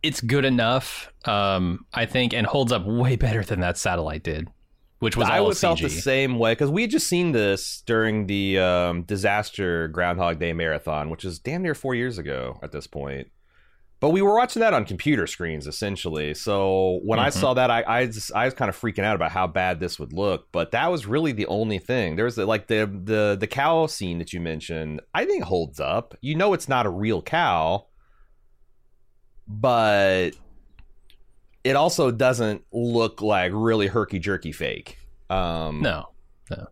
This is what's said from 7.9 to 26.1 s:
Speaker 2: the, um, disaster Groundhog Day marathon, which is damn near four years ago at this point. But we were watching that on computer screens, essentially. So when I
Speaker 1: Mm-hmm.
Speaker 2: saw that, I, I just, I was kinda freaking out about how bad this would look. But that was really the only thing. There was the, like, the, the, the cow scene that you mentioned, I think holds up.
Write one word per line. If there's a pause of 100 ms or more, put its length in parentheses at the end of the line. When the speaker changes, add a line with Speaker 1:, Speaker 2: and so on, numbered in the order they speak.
Speaker 2:
the,
um,
disaster
Groundhog
Day
marathon,
which
is
damn
near
four
years
ago
at
this
point. (720)
But
we
were
watching
that
on
computer
screens,
essentially.
So
when
I
Speaker 1:
Mm-hmm.
Speaker 2:
saw
that,
I,
I
just,
I
was
kinda
freaking
out
about
how
bad
this
would
look.
But
that
was
really
the
only
thing.
There
was
the,
like,
the,
the,
the
cow
scene
that
you
mentioned, (120)
I
think
holds
up.